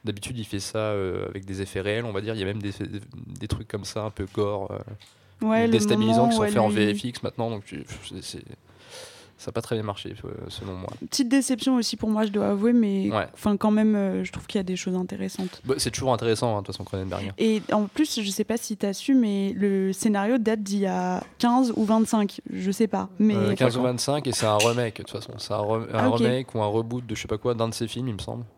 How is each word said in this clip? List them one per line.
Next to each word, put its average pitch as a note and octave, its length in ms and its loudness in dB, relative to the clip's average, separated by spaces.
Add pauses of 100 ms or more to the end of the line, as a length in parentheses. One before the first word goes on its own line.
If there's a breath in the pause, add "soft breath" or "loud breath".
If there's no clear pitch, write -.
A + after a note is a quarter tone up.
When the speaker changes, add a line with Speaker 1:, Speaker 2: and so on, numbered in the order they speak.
Speaker 1:
d'habitude, A2+ 340 -8
il G#2+ 80 -6
fait G2+ 140 -6
ça, - 180 -6
euh, G2 520 -2
avec G2 160 -10
des F#2+ 160 -6
effets F#2+ 200 -4
réels, G#2+ 240 -2
on A2+ 60 -6
va G2 100 -4
dire. A2 140 -4
Il G#2+ 40 -6
y F#2+ 40 -2
a - 20 0
même G#2 160 -4
des, G2+ 100 -4
des, F#2+ 280 -8 (400)
des A2 80 -8
trucs - 200 -6
comme G2 180 -8
ça, G#2+ 180 -6
un G#2+ 80 -6
peu G2 220 -8
gore, G2+ 380 -2
euh, G2+ 60 -8 (720 soft breath)
Speaker 2:
Ouais, A3+ 180 4
le A3+ 60 4
Speaker 1:
déstabilisants A3+ 560 4
Speaker 2:
moment - 20 6
Speaker 1:
qui A3+ 60 4
sont G#3+ 80 4
Speaker 2:
où G#2 40 2
Speaker 1:
faits G#2 120 2
en G#2+ 100 4
Speaker 2:
elle G#2 60 2
lui G#2 100 6
Speaker 1:
V G#2 80 4
F G2+ 100 -4
X B2 200 -6
maintenant, A#2 260 -4
donc G#2 160 -6
tu, - 140 -12
pff, - 200 -14 (100)
c'est, F#2+ 140 -12
c'est, - 200 -12 (960 loud breath)
ça - 120 -10
a - 20 -10
pas A2+ 100 -4
très - 140 -2
bien G#2+ 80 -2
marché, G2+ 400 -8
euh, - 60 -10 (180)
selon F#2+ 280 -10
moi. F#2 140 -10 (200)
Speaker 2:
Petite B3 180 0
déception C4 480 2
aussi A3+ 220 0
pour A3 120 -2
moi, G#3+ 160 2
je G#3 60 -4
dois G3+ 160 0
avouer, G3+ 240 2
mais G3+ 400 4
Speaker 1:
Ouais. G#3 220 0
Speaker 2:
enfin, - 240 0
quand - 120 2
même, G#3+ 280 4
euh, F#3+ 260 0
je - 80 -6
trouve - 160 -10
qu'il - 100 -4
y G3 40 2
a - 20 -4
des F#3 140 -2
choses F#3 180 -2
intéressantes. F#3+ 680 -6
Speaker 1:
Bah, B2+ 120 2
c'est A#2+ 140 -2
toujours B2+ 220 2
intéressant, A#2 420 2
hein, G2+ 60 -2
de F#2 40 -10
toute G2 80 -8
façon, F#2+ 120 -10
Cronenberg. F#2+ 520 -4
Speaker 2:
Et A3 240 2 (120)
en G#3+ 140 4
plus, D4 360 -2
je G3 80 -2
sais G#3+ 140 -2
pas A3 100 -2
si A3 220 -6
t'as G3+ 160 -2
su, C#4 200 0
mais G3+ 440 4
le F#3+ 340 2
scénario G#3 460 2
date A3 260 0
d'il G3 160 -2
y G3 60 2
a F3+ 360 0 (160)
quinze A#3+ 380 4
ou A3 80 2
vingt-cinq, G#3 560 4 (100)
je F#3+ 220 -2
sais A3 160 2
pas. F#3+ 220 -4 (100)
Mais G#3 160 6
Speaker 1:
Euh, - 200 4
quinze B2+ 220 4
ou B2 40 2
vingt-cinq, B2+ 460 0
et A#2+ 40 0
c'est A2+ 140 0
un G#2+ 120 6
remake, A#2 420 2
de - 40 -12
toute - 80 -14
façon. - 260 -10
C'est - 160 -6
un G#2 40 0
re-, A2 260 0 (100)
un A2 60 2
Speaker 2:
Ah, B2+ 100 4
ok. A#2+ 100 4
Speaker 1:
remake B2 360 2
ou A2+ 60 2
un G#2 60 2
reboot A2+ 380 0
de G#2+ 80 -6
je - 80 -6
sais - 60 -10
pas G#2+ 100 -2
quoi, A#2+ 180 0
d'un A2+ 120 0
de A2 60 -4
ses A#2 160 -4
films, B2+ 180 -6
il A2+ 80 -4
me F#2 40 -10
semble. A#2 260 -8 (120)